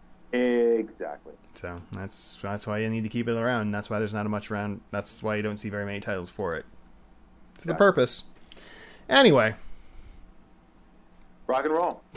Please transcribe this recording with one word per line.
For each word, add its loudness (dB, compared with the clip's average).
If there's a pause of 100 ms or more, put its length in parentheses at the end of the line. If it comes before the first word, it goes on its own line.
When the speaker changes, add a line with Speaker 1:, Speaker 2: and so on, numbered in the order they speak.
(320)
Speaker 1:
Exactly. 0 (220)
Speaker 2:
So -10 (120)
that's, -10
that's -6
why -2
you -2
need -2
to -4
keep -4
it 0
around. 0
That's -4
why -2
there's -2
not -2
a -2
much -4
around. -4
That's -6
why 0
you -2
don't -2
see -6
very -4
many -4
titles -6
for -4
it. -8 (880)
It's -20
the -4
Speaker 1:
Exactly. 6
Speaker 2:
purpose. 4 (840)
Anyway. 8 (1900)
Speaker 1:
Rock 0
and 2
roll. 0 (140)